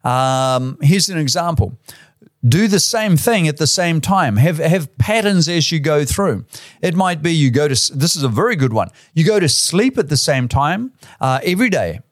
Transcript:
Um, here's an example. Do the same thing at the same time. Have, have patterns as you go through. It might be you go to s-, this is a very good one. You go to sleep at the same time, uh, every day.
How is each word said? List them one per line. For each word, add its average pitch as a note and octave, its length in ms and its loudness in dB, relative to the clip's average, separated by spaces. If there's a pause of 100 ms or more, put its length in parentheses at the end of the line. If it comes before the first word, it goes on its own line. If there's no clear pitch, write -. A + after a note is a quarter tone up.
Um, C3 800 -2
here's E3+ 260 4
an F3+ 100 -4
example. D#3 600 -2 (680)
Do E3+ 220 4
the F#3+ 120 2
same G#3+ 360 0
thing F3+ 320 2
at D3 80 -4
the D#3 100 -2
same E3 360 0
time. E3+ 340 2
Have, D3+ 220 2
have D#3+ 400 0
patterns G3+ 500 2
as E3+ 240 -2
you D#3+ 80 -2
go D3 240 2
through. C#3 400 -2 (380)
It F3 120 -2
might F3 280 0
be E3+ 100 0
you D3 180 2
go D3 180 2
to C#3+ 40 0
s-, - 160 -2
this C#3+ 280 -2
is D#3 60 -4
a C3+ 60 0
very E3+ 260 0
good C3 200 0
one. G#2 160 -2 (240)
You D#3+ 100 2
go G#3 160 2
to E3+ 80 2
sleep A3 480 0
at F3+ 140 -2
the D3 80 0
same C3 280 0
time, E3 460 -2 (300)
uh, C3 200 0
every F#3 280 0
day. G2+ 300 -2 (120)